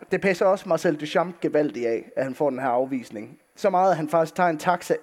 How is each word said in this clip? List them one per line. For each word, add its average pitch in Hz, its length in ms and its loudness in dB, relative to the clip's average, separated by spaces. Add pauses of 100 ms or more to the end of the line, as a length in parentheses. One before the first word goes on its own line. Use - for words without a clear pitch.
(120)
det 185 80 0
passer 196 260 2
også 190 220 2
Marcel 165 320 2
Duchamp 165 400 -2
gevaldigt 143 460 0
af, 117 300 -2
at 127 80 0
han 131 100 -6
får 143 160 0
den 127 80 -4
her 131 100 -2
afvisning. 123 720 -4 (180)
Så 208 140 0
meget, 185 200 4
at 170 60 4
han 151 120 -4
faktisk 165 260 2
tager 180 160 2
en 156 80 -2
taxa 175 440 0